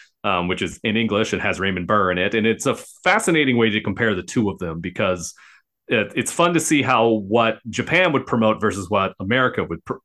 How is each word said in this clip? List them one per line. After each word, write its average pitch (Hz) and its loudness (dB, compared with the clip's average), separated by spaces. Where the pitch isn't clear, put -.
um, 90 0
which 90 -2
is 85 -6
in 110 -2
English 110 0
and 90 -2
has 98 -4
Raymond 92 -2
Burr 101 2
in 90 0
it. 98 0
And 110 2
it's 110 0
a 123 0
fascinating 165 0
way 113 4
to 107 -2
compare 107 -2
the 90 -4
two 104 -2
of 92 -8
them 85 -6
because 90 -4
it, 110 0
it's 120 -2
fun 175 2
to 165 4
see 147 2
how 117 4
what 110 2
Japan 170 2
would - 0
promote 110 2
versus 101 -2
what 98 0
America 120 0
would 82 -8
pr-, - -6